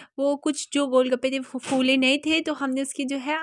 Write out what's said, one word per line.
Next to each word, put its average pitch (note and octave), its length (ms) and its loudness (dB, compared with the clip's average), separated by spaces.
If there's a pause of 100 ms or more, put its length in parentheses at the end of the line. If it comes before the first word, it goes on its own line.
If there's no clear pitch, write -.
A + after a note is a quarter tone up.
(180)
वो C#4 200 2
कुछ D4 340 -4
जो C#4+ 160 2
गोलगप्पे B3+ 420 2
थे C4+ 100 -2
फू-, B3+ 200 -8
फूले C4 380 2
नहीं C4 220 4
थे, D#4+ 200 0
तो D#4 140 -4
हमने C4+ 280 -4
उसकी C#4 240 -6
जो C#4 140 -4
है D4 220 -4